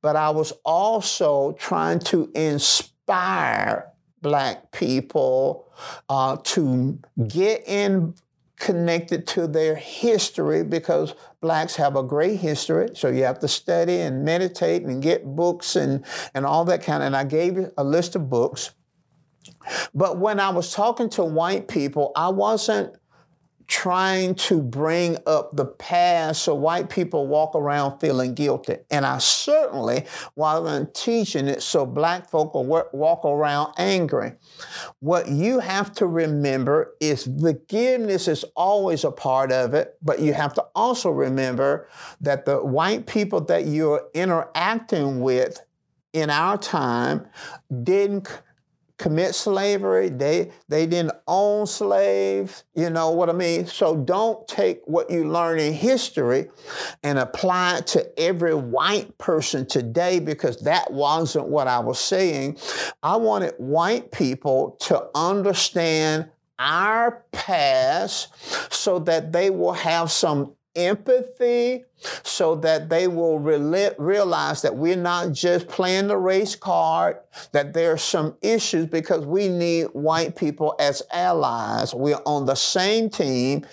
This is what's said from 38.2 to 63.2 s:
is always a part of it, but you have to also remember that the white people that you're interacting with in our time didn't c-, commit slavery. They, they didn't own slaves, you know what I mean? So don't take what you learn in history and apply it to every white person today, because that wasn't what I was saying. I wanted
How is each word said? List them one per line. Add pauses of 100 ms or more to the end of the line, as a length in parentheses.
is (120)
always
a
part
of
it,
but
you
have
to
also
remember (320)
that
the
white
people
that
you're (120)
interacting
with (520)
in
our
time (560)
didn't
c-, (640)
commit
slavery.
They, (160)
they
didn't (120)
own
slaves, (100)
you
know
what
I
mean?
So
don't
take
what
you
learn
in
history (520)
and
apply
it
to
every
white
person
today,
because
that
wasn't
what
I
was
saying. (440)
I
wanted